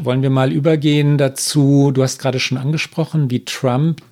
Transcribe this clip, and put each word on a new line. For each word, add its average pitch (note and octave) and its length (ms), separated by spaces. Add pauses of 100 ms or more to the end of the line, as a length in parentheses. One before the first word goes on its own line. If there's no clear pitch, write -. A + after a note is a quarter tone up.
Wollen B2+ 180
wir C3+ 80
mal C3 220
übergehen D3 640
dazu, C#3 760
du C3 100
hast B2+ 160
gerade C3 220
schon C3 160
angesprochen, D3 720
wie B2 140
Trump C3+ 560 (100)